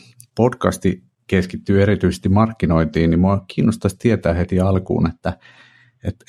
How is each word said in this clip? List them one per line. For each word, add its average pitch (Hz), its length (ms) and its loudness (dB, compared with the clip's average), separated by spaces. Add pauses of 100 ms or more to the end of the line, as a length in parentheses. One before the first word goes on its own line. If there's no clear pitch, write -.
(360)
podcasti 101 680 -2 (220)
keskittyy 98 560 0
erityisesti 95 460 0
markkinointiin, 82 840 0
niin 82 100 2
mua 95 280 0
kiinnostaisi 110 500 -2
tietää 95 360 0
heti 90 260 -2
alkuun, 92 480 0
että 90 300 -8 (640)
et, - 120 -8 (120)